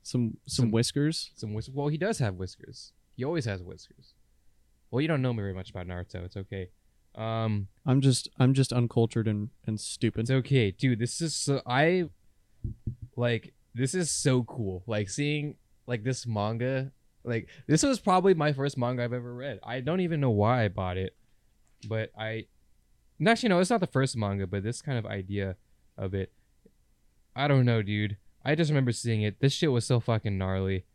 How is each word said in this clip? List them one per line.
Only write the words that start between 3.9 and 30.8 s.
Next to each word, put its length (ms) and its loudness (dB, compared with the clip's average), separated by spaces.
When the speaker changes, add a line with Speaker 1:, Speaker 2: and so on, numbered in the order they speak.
Speaker 2:
Well, 100 0
you 80 0
don't 140 2
know 100 0
very 220 -4
much 160 -10
about 160 -6
Naruto. 360 -8
It's 140 -10
okay. 320 -8
Um, 540 -2
Speaker 1:
I'm 160 6
just, 260 4
I'm 160 6
just 180 2
uncultured 540 2
and, 220 -2
and 140 -4
stupid. 420 -4
Speaker 2:
it's 80 -2
okay, 420 2
dude. 260 0
This 240 -4
is 120 -4
so, 300 -2
I, 460 2
like, 380 -2
this 220 -2
is 160 0
so 320 2
cool. 440 -6
Like, 220 -2
seeing, 460 -4
like, 160 -4
this 240 -4
manga. 640 -2
Like, 260 -4
this 160 4
was 160 2
probably 340 4
my 180 2
first 240 -2
manga 280 -2
I've 80 -4
ever 200 -8
read. 300 -10
I 180 -8
don't 200 -2
even 200 0
know 100 4
why 340 4
I 40 2
bought 280 -4
it, 180 -4
but 300 -4
I, 280 -8
and 80 4
actually, 220 2
no, 100 6
it's 100 2
not 100 2
the 60 2
first 300 0
manga, 320 -2
but 160 -4
this 180 -6
kind 160 -4
of 80 -6
idea 480 -4
of 180 -4
it. 180 -4
I 100 0
don't 180 6
know, 160 4
dude. 360 0
I 120 2
just 140 2
remember 200 4
seeing 320 -2
it. 160 -2
This 140 4
shit 180 0
was 160 2
so 140 4
fucking 360 0
gnarly. 480 0